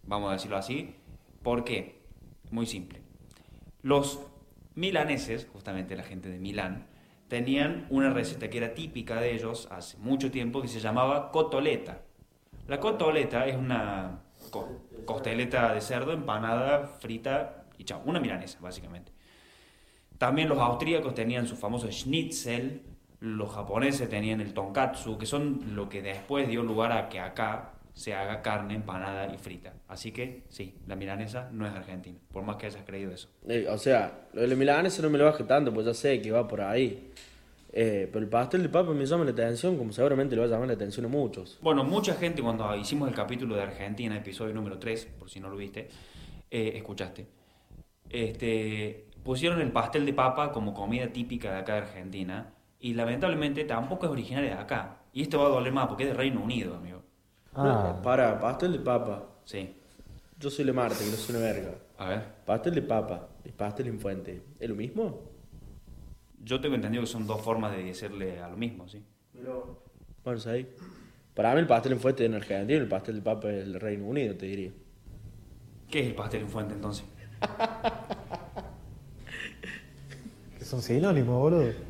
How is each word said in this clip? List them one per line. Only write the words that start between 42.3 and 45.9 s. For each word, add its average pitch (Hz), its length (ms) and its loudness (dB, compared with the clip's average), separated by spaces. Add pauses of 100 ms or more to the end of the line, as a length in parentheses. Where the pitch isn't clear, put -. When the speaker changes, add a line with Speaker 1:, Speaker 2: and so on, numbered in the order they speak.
Speaker 1:
cuando 110 360 0
hicimos 139 320 0
el 113 60 -2
capítulo 113 420 -2
de 98 60 2
Argentina, 104 520 -4
episodio 104 380 -6
número 101 260 -4
tres, 113 260 -4 (140)
por 95 100 -16
si 95 120 -14
no 95 80 -10
lo 98 80 -8
viste, 101 320 -8 (600)